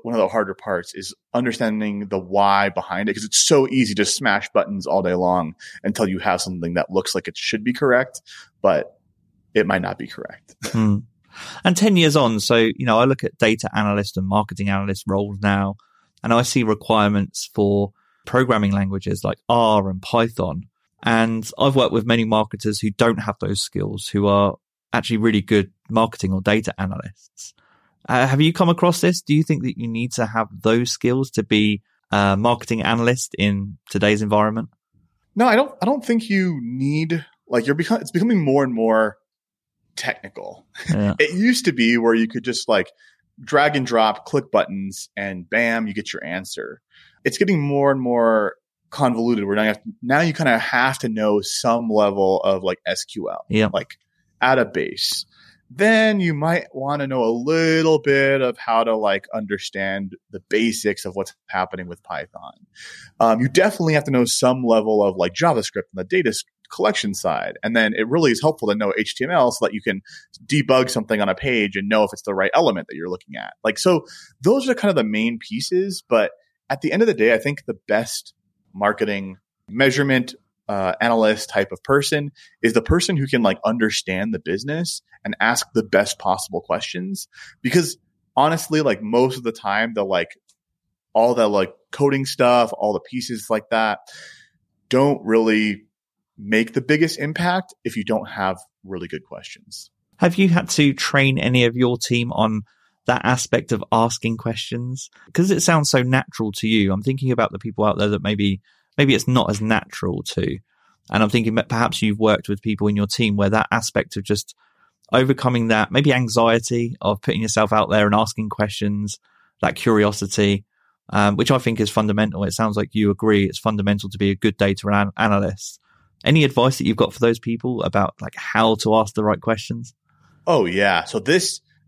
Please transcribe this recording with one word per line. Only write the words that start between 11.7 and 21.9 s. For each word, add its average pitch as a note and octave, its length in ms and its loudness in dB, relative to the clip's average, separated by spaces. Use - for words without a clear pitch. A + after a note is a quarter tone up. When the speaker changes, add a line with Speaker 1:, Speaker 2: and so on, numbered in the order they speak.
Speaker 2:
ten G3+ 220 4
years D#3+ 180 4
on, A#2 240 4
so, A#2 180 2
you A2+ 280 2
know, A2+ 140 4
I B2 60 4
look C3 180 0
at - 160 -6
data A2 360 2
analyst G2+ 420 0
and F#2+ 100 -4
marketing G2+ 420 -2
analyst G2 380 -4
roles G2+ 340 -2
now, G2 360 0
and A#2 80 -2
I A#2 120 4
see C3 180 0
requirements G#2 960 0
for G2+ 380 0
programming A2+ 460 2
languages G2 500 -2
like - 160 -4
R G#2+ 400 4
and F#2+ 140 -8
Python. G#2 600 -2
And A2+ 560 0
I've C3+ 180 2
worked B2+ 180 4